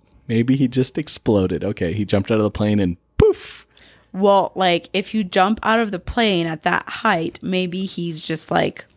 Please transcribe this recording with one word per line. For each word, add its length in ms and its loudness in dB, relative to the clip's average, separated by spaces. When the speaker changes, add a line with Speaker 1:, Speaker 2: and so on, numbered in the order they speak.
Speaker 1:
maybe 280 2
he 120 2
just 300 -2
exploded. 680 0
Okay, 300 -4
he 120 -2
jumped 260 0
out 80 2
of 40 2
the 80 0
plane 280 0
and 180 0
poof. 480 2
Speaker 2:
Well, 440 4
like, 380 0
if 200 -4
you 100 0
jump 400 2
out 160 2
of 120 -2
the 80 -6
plane 480 0
at 160 -6
that 240 0
height, 540 -2
maybe 440 -2
he's 360 -8
just, 300 -6
like, 340 -2